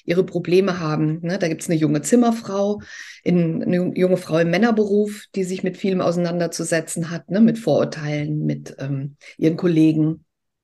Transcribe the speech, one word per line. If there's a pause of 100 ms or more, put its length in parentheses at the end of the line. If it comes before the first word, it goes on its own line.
ihre
Probleme
haben,
ne?
Da
gibt's
eine
junge
Zimmerfrau, (420)
in,
eine
junge
Frau
im
Männerberuf,
die
sich
mit
vielem
auseinanderzusetzen
hat,
ne?
Mit
Vorurteilen,
mit,
ähm, (200)
ihren
Kollegen. (400)